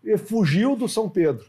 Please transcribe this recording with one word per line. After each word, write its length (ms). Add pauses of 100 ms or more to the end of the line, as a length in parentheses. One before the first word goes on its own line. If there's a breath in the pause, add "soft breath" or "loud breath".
e 120
fugiu 600
do 120
São 200
Pedro. 400